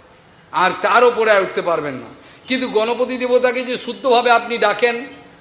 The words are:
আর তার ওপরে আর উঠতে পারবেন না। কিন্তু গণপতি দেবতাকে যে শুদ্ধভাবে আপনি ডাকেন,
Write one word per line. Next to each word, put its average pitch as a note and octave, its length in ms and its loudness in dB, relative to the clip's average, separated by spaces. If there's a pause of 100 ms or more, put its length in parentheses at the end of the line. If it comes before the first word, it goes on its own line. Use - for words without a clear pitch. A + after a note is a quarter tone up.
(520)
আর F3 180 0 (100)
তার G#3 240 2
ওপরে A3 260 2
আর G3 120 4
উঠতে F3+ 200 -4
পারবেন D#3 320 -4
না। A#2 120 -14 (420)
কিন্তু B3+ 200 -2
গণপতি A#3 480 -2
দেবতাকে B3 460 0
যে B3 140 -4
শুদ্ধভাবে A#3+ 540 0
আপনি A#3 280 2
ডাকেন, A#3 480 0 (340)